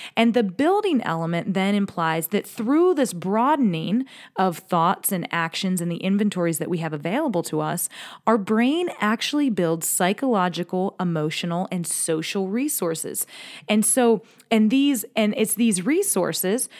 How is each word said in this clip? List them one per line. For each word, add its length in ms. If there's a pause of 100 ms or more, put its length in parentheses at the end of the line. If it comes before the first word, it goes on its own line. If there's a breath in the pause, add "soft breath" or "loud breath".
(160 loud breath)
And 180
the 100
building 580
element 520
then 220
implies 520
that 180
through 480
this 200
broadening 920 (300 loud breath)
of 240
thoughts 520
and 200
actions 500
and 100
the 60
inventories 600
that 100
we 100
have 140
available 500
to 180
us, 280 (380 loud breath)
our 100
brain 520 (100)
actually 500
builds 380
psychological, 1120
emotional, 720
and 160
social 600
resources. 800 (420 loud breath)
And 180
so, 360 (300 loud breath)
and 180
these, 360 (100)
and 200
it's 200
these 300
resources, 840 (100)